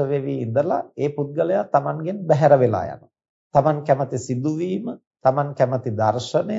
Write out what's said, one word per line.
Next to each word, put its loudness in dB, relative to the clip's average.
වෙවි -4
ඉඳලා -2
ඒ -4
පුද්ගලයා -2
තමන්ගෙන් -2
බැහැර 6
වෙලා 2
යනවා. -12
තමන් 4
කැමති 0
සිදුවීම, -4
තමන් 2
කැමති 0
දර්ශනය, -2